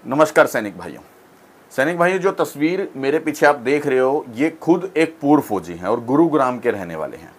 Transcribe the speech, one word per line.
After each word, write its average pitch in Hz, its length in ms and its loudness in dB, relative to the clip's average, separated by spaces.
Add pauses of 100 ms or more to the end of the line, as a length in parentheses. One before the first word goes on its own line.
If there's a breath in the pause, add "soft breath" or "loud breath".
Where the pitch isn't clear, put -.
नमस्कार 151 380 4
सैनिक 104 320 -6
भाइयों। 85 220 -14 (760)
सैनिक 160 220 0
भाइयों, 185 200 2
जो 185 120 0
तस्वीर 175 680 -2
मेरे 139 220 0
पीछे 156 280 0
आप 143 120 4
देख 143 280 -2
रहे 131 120 2
हो, 135 280 0 (100)
ये 160 260 -2
खुद 180 340 2
एक 160 260 0
पूर्व 143 200 4
फौजी 87 300 -6
हैं 87 140 -8
और 117 180 -2
गुरुग्राम 139 540 2
के 117 120 0
रहने 92 260 -8
वाले 69 200 -8
हैं। - 220 -20